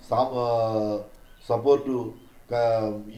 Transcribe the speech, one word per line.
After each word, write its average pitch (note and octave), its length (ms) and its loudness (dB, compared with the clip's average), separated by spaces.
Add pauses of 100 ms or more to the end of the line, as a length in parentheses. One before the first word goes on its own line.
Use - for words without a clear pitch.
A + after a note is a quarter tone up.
(100)
సా-, B2+ 240 0
ఆ, A2 640 0 (500)
సపోర్టు B2+ 640 2 (400)
క-, A2+ 500 0 (160)